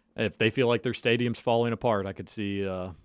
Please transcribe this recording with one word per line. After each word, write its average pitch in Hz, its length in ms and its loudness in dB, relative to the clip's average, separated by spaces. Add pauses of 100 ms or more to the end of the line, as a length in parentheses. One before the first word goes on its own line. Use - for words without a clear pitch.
(180)
if 110 200 -2
they 110 120 4
feel 123 180 2
like 120 160 2
their 120 100 -2
stadium's 120 460 0
falling 117 340 2
apart, 107 340 0
I 98 60 -6
could 87 160 -14
see, 101 380 -4
uh, 92 220 -6 (160)